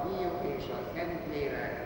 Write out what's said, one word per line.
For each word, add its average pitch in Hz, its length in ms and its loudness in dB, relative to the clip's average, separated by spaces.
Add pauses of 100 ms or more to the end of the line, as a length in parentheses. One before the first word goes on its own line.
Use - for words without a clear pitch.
Fiú 180 540 2
és - 80 -2 (140)
a - 20 -2 (140)
Szentlélek 147 800 0 (120)